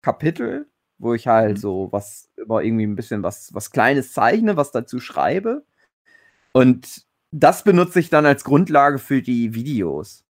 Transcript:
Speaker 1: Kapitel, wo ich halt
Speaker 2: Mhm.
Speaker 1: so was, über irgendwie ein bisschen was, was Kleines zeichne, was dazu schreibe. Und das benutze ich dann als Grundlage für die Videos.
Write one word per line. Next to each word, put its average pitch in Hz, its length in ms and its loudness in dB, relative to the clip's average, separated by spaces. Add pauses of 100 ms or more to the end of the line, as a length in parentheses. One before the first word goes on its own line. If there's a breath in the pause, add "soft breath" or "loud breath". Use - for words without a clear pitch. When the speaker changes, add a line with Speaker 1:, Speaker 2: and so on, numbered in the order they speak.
Speaker 1:
Kapitel, 226 640 -4 (320)
wo 117 160 -2
ich 113 140 -4
halt 110 300 2
Speaker 2:
Mhm. - 20 -8
Speaker 1:
so 95 320 -6
was, - 440 -10
über 110 280 -4
irgendwie 110 200 0
ein 104 120 -4
bisschen 104 260 -8
was, - 320 -10
was 110 160 -12
Kleines 127 420 0
zeichne, 208 440 0
was 143 160 -4
dazu 123 260 -6
schreibe. 196 640 -4 (920 soft breath)
Und 127 500 2 (280)
das 208 320 4
benutze 180 380 2
ich 165 100 -4
dann 151 160 4
als 143 180 2
Grundlage 143 540 4
für 131 240 -2
die 117 320 -4
Videos. 107 800 -6